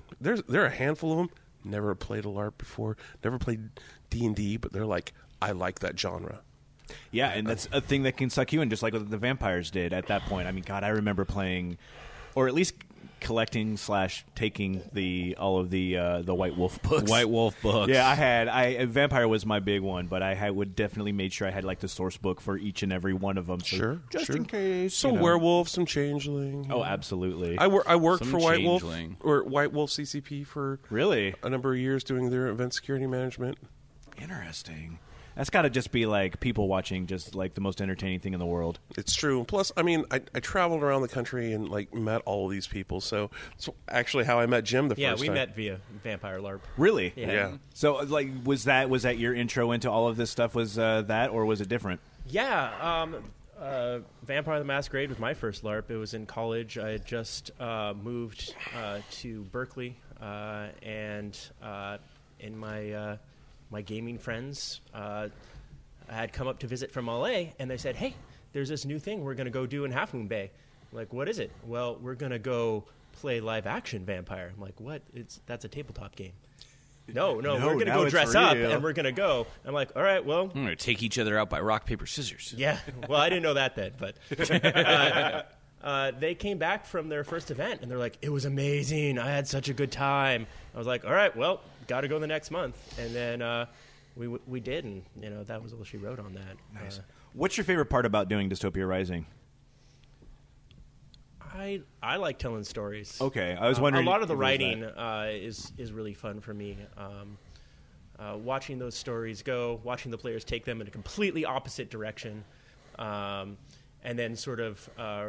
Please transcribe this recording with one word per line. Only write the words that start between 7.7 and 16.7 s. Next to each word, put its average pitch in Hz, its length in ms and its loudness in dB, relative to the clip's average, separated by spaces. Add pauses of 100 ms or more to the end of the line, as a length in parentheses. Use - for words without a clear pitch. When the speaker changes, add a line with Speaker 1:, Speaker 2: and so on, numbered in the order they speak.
Speaker 2:
a 139 100 0
thing 139 220 2
that 131 140 0
can 131 120 0
suck 123 220 0
you 156 100 4
in, 131 80 2
just 107 140 0
like 110 100 2
what 107 160 -2
the 110 80 -4
vampires 101 540 0
did 90 220 0
at 92 140 -2
that 101 160 0
point. 90 240 -2
I 95 40 -2
mean, 92 140 -4
God, 98 180 -4
I 104 60 0
remember 104 340 2
playing, 92 540 -2 (580)
or 131 120 6
at 127 60 2
least 175 200 2 (460)
collecting 110 560 0
slash 98 480 0 (100)
taking 98 480 0 (120)
the, 90 440 0
all 95 220 4
of 92 100 0
the, 92 280 2
uh, 87 240 2
the 92 120 0
White 90 240 2
Wolf 90 240 0